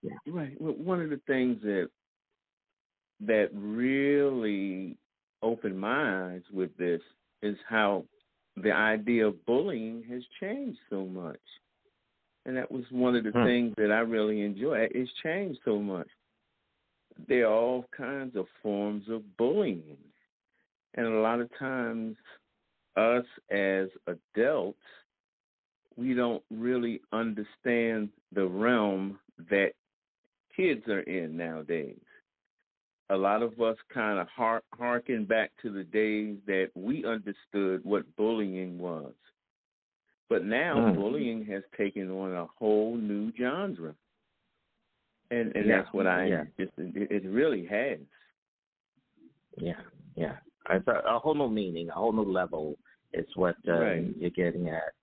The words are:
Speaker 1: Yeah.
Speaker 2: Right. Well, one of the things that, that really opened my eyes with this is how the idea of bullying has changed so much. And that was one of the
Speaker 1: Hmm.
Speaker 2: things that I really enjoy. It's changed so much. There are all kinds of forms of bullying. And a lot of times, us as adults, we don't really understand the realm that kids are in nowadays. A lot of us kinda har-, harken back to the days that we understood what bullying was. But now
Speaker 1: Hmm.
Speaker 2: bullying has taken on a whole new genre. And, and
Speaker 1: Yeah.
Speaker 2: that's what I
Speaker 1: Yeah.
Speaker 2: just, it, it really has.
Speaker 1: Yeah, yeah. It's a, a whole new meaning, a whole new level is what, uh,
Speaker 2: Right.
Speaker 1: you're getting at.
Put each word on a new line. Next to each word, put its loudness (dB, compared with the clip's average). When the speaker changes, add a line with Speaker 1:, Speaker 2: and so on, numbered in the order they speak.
Speaker 1:
Yeah. -8
Speaker 2:
Right. -6
Well, -2
one -2
of -4
the -4
things 0
that, 0
that 2
really 0
opened -2
my -2
eyes -10
with -4
this 0
is -4
how 2
the 2
idea 4
of -4
bullying 0
has -10
changed -6
so -4
much. -8
And -4
that -4
was -8
one 4
of 2
the 0
Speaker 1:
Hmm. 4
Speaker 2:
things 4
that 4
I 6
really 2
enjoy. 0
It's -4
changed -4
so 2
much. -4
There 4
are 4
all 2
kinds -8
of -4
forms -2
of -8
bullying. 0
And -2
a 2
lot 4
of -4
times, -4
us 4
as 2
adults, -2
we -2
don't 0
really -2
understand 0
the 2
realm 2
that 4
kids 0
are 0
in -4
nowadays. -6
A 2
lot 4
of -4
us 2
kinda 0
har-, 0
harken -2
back 2
to -8
the -6
days 0
that 2
we -4
understood -2
what -2
bullying 0
was. -8
But 2
now 4
Speaker 1:
Hmm. 2
Speaker 2:
bullying -2
has -6
taken -2
on -4
a -4
whole 2
new -2
genre. -4
And, -2
and 2
Speaker 1:
Yeah. 6
Speaker 2:
that's -8
what 2
I 4
Speaker 1:
Yeah. 2
Speaker 2:
just, -6
it, -4
it -2
really 0
has. -2
Speaker 1:
Yeah, -6
yeah. -4
It's 2
a, 2
a 2
whole 0
new 2
meaning, -2
a -10
whole 2
new 2
level -2
is -4
what, 2
uh, 2
Speaker 2:
Right. 2
Speaker 1:
you're -2
getting 0
at. -4